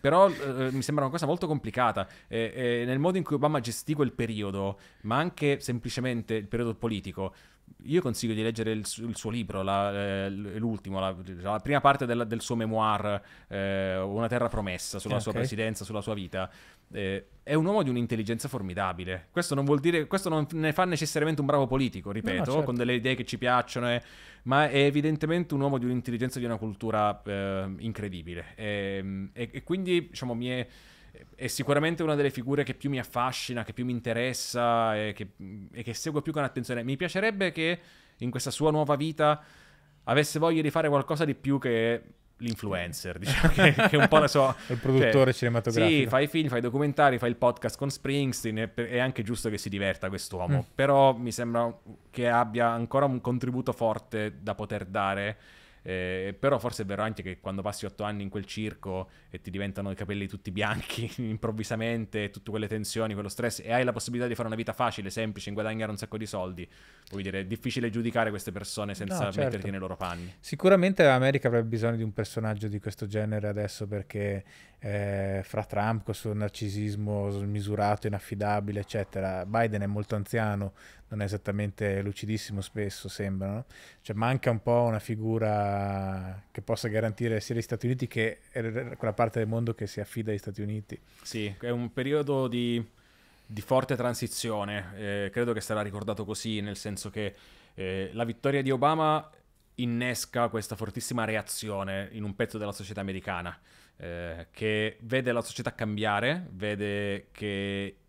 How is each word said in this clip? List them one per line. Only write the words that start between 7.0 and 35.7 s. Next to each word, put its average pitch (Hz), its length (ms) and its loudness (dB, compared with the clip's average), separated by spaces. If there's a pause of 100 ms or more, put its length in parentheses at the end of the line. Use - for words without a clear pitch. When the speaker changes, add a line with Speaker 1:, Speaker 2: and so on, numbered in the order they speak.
Speaker 1:
Io 170 180 2
consiglio 117 320 -2
di 107 80 -2
leggere 110 300 0
il 110 160 -2
su-, 113 200 -8
il 110 80 -4
suo - 140 -6
libro, 104 320 -4
la, 98 300 2 (340)
eh, 98 60 -2
l-, 101 260 -8
l'ultimo, 104 420 -2
la, 95 160 0 (260)
la 101 180 0
prima 143 200 2
parte 135 280 6
del, 120 200 0
del 110 140 -4
suo - 140 -2
memoir, 107 680 0 (260)
eh, 98 520 -2
Una 101 280 -2
terra 120 220 0
promessa, 101 480 -4
sulla 107 200 -2
Speaker 2:
Ah, - 20 2
Speaker 1:
sua 110 120 -2
Speaker 2:
ok. 104 60 -2
Speaker 1:
presidenza, 113 480 -2
sulla 107 160 -6
sua 104 140 -4
vita. 95 340 -6 (420)
Eh, 98 360 -4 (160)
è 143 100 -2
un 156 120 4
uomo 202 180 4
di 135 80 2
un'intelligenza 117 560 -2
formidabile. 92 840 -4
Questo - 240 -2
non 139 120 2
vuol 143 160 6
dire, 165 260 2
questo 190 220 0
non 156 240 2
ne 156 200 2
fa 185 120 4
necessariamente 156 560 0
un 139 60 2
bravo 139 200 4
politico, 117 440 0
Speaker 2:
No, 98 40 -4
no, 110 100 -2
Speaker 1:
ripeto, 95 200 0
Speaker 2:
certo. 143 180 2
Speaker 1:
con 127 120 0
delle 123 200 2
idee 123 180 2
che 127 120 -4
ci 123 120 -6
piacciono, 123 540 2
eh, 120 100 0 (420)
ma 139 240 4
è 131 180 2
evidentemente 156 680 2
un 139 80 2
uomo 139 160 2
di 120 80 0
un'intelligenza, 123 540 -2
di 120 60 -2
una 117 120 -2
cultura, 107 680 0
eh, 98 540 -2
incredibile. 90 680 -6 (100)
Ehm, 98 760 -4
e, 117 180 -6
e - 120 -10
quindi, 180 460 0
diciamo, 123 240 -6
mi 120 140 -4
è, 127 200 -2 (680)
è 131 120 -8
sicuramente 147 560 2
una 156 120 2
delle 143 140 4
figure 135 340 0
che 127 120 -4
più - 140 -4
mi 135 100 0
affascina, 123 640 -2
che 110 100 -8
più 123 100 -4
mi 123 80 -2
interessa 117 1040 2
e 107 180 -2
che, 98 160 -8 (420)